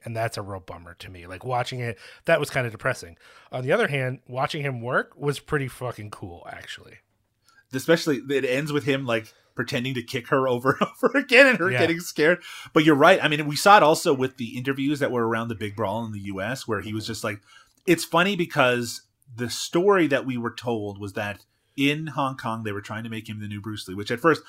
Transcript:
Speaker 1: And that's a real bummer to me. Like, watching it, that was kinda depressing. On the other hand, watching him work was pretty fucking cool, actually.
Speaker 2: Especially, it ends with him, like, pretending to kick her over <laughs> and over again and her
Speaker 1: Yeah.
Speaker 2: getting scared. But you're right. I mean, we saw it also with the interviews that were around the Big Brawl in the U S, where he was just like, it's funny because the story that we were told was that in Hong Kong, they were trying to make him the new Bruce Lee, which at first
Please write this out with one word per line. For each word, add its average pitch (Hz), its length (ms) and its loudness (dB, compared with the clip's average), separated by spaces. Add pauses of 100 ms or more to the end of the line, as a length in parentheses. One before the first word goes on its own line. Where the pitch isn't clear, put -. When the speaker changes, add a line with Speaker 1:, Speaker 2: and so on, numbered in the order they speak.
Speaker 1:
And 117 120 -8
that's 113 200 -4
a 110 60 -8
real 98 180 -10
bummer 87 340 -18
to - 160 -18
me. 87 160 -18
Like, 92 180 -14
watching 123 360 -4
it, 117 180 -6 (280)
that 160 120 4
was 147 120 -2
kinda 123 200 -2
depressing. 107 460 -6 (340)
On 127 140 -8
the 143 80 0
other 214 160 2
hand, 131 400 -4
watching 139 340 -4
him 131 180 -4
work 143 360 -2
was 143 240 -4
pretty 139 260 -2
fucking 113 440 -10
cool, 85 380 -16
actually. - 500 -16 (760)
Speaker 2:
Especially, 147 540 2
it 135 160 0
ends 135 260 0
with 143 140 0
him, 135 220 0
like, 113 260 -2 (220)
pretending 127 400 -4
to 120 80 -4
kick 120 260 -8
her 135 180 2
over 127 260 0
<laughs> - 80 -2
and - 80 0 (140)
over 254 160 2
again 269 280 8
and 240 120 4
her 180 120 0
Speaker 1:
Yeah. 127 80 0
Speaker 2:
getting 165 220 2
scared. 170 420 2 (300)
But 160 120 6
you're 156 100 8
right. 160 280 8
I 151 60 4
mean, 151 180 0
we 147 100 -4
saw 202 220 10
it 175 40 8
also 156 320 4
with 131 220 -2
the 117 200 -8
interviews 135 440 -2
that 120 100 0
were 117 160 0
around 113 220 -2
the 113 60 -6
Big 104 200 -8
Brawl 107 300 -2
in 110 80 -10
the 104 80 -10
U 98 200 -8
S, 123 280 -6
where 104 140 -2
he 107 100 -8
was 110 140 -6
just 110 180 -8
like, 104 160 -4 (460)
it's 165 180 2
funny 185 320 2
because 123 640 0 (320)
the 117 160 -6
story 185 560 2
that 131 200 0
we 127 100 -4
were 117 180 -6
told 104 460 -6
was 101 140 -10
that 104 300 -6 (300)
in 147 340 -2
Hong 135 280 -4
Kong, 113 280 -6
they 104 80 -4
were 104 100 -8
trying 113 220 -10
to 117 60 -10
make 110 200 -10
him 107 100 -10
the 104 80 -10
new 104 120 -8
Bruce 107 280 -10
Lee, 92 60 -8
which 104 160 -6
at 117 100 -4
first 160 280 4